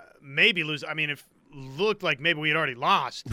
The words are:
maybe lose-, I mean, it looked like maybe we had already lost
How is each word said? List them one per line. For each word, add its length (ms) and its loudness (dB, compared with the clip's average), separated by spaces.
maybe 420 2
lose-, 220 -4
I 80 -6
mean, 160 -2
it 120 -8
looked 480 -4
like 200 -2
maybe 180 2
we 80 -2
had 80 2
already 200 0
lost 580 0